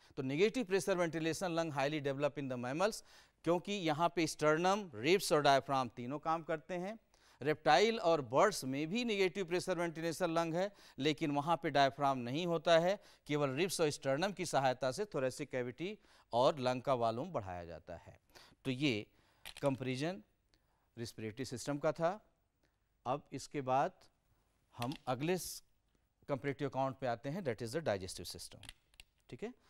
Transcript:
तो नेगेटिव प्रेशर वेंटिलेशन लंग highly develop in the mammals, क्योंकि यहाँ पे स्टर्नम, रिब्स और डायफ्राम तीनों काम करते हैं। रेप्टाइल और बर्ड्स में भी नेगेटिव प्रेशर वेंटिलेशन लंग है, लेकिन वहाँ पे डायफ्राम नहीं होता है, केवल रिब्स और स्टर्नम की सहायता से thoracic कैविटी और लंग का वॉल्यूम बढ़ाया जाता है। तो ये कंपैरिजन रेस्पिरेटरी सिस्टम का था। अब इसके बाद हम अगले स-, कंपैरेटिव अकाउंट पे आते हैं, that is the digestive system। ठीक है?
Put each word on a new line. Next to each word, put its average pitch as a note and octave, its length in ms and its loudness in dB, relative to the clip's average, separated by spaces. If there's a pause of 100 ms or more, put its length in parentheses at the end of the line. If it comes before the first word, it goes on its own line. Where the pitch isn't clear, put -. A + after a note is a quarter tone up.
(160)
तो C#3 60 -6
नेगेटिव F#3+ 420 2
प्रेशर F#3+ 320 0
वेंटिलेशन E3 540 -2
लंग E3 220 -2
highly C#3+ 320 0
develop C#3 340 0
in C#3 120 -6
the B2+ 100 -4
mammals, D#3+ 420 -2 (420)
क्योंकि F3 280 0
यहाँ E3+ 440 2
पे E3 100 2
स्टर्नम, F3 680 2
रिब्स D3+ 380 2
और D3 100 6
डायफ्राम C3+ 460 4
तीनों B2 300 -8
काम E3 240 -2
करते D#3+ 320 -6
हैं। F#3+ 240 -6 (420)
रेप्टाइल D#3+ 600 4
और E3 220 4
बर्ड्स D3 420 2
में C3+ 240 -2
भी A#3 160 -2
नेगेटिव G3 400 0
प्रेशर E3+ 340 -2
वेंटिलेशन E3 520 -2
लंग E3 240 0
है, F#3+ 160 0 (280)
लेकिन D#3 320 0
वहाँ C#3+ 320 2
पे E3 80 0
डायफ्राम C#3 480 4
नहीं C3 280 -4
होता E3 320 4
है, F3+ 200 2 (280)
केवल D3 240 0
रिब्स D#3 300 0
और D3+ 100 4
स्टर्नम C#3+ 420 -2
की E3+ 140 -6
सहायता C3+ 460 2
से G3+ 140 -4
thoracic C3+ 440 -4
कैविटी C3+ 460 -6 (360)
और C#3+ 260 4
लंग B2+ 240 0
का C#3 120 2
वॉल्यूम A#2 380 -2
बढ़ाया F#2 320 -6
जाता E2 320 -14
है। - 220 -20 (460)
तो C3+ 60 -2
ये B2+ 360 0 (560)
कंपैरिजन C#3 600 -2 (760)
रेस्पिरेटरी A2 480 -8
सिस्टम C#3+ 340 -6
का D3+ 140 0
था। E3+ 260 -2 (880)
अब C3+ 260 -4
इसके C#3 300 -8
बाद C3+ 300 2 (840)
हम B2 200 -4 (120)
अगले D3 320 0
स-, - 240 -10 (640)
कंपैरेटिव C#3 400 -2
अकाउंट C3+ 280 -2
पे C3 100 -6
आते A#2+ 220 -2
हैं, F3 160 -6
that B2 180 -2
is A#2 140 -4
the E3 60 -2
digestive F#2+ 460 -2
system। - 420 -14 (600)
ठीक B2+ 120 -10
है? A#3+ 120 -10 (160)